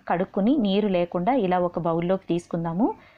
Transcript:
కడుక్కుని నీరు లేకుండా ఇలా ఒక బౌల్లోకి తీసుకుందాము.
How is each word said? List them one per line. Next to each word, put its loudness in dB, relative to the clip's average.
కడుక్కుని 0
నీరు 2
లేకుండా 0
ఇలా 0
ఒక 0
బౌల్లోకి -2
తీసుకుందాము. -2